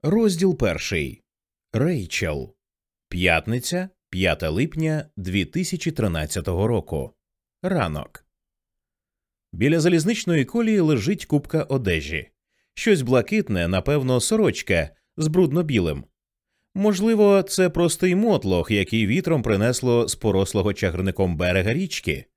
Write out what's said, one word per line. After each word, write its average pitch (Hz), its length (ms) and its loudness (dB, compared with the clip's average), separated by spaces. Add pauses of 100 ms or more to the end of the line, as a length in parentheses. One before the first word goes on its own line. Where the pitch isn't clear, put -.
Розділ 185 540 2
перший. 80 640 -2 (500)
РЕЙЧЕЛ. 101 800 -4 (540)
П'ятниця, 107 800 0 (220)
п'яте 87 380 0
липня 156 680 -2
дві 92 280 -2
тисячі 175 460 -4
тринадцятого 90 760 -2
РОКУ. 80 460 -4 (500)
РАНОК. 120 640 -4 (1300)
Біля 143 280 2
залізничної 170 640 2
колії 220 360 0
лежить 156 440 0
купка 151 380 -2
одежі. 82 680 -4 (440)
Щось 175 280 2
блакитне, 120 680 0
напевно, 127 520 0
сорочка 123 720 0 (260)
з 156 120 -2
брудно-білим. 143 760 0 (680)
Можливо, 202 680 4
це 185 280 0
простий 175 440 2
мотлох, 147 560 2
який 104 360 2
вітром 131 360 0
принесло 117 640 2
з - 60 -6
порослого 98 600 0
чагарником 90 640 -2
берега 90 360 0
річки. 127 520 -4 (120)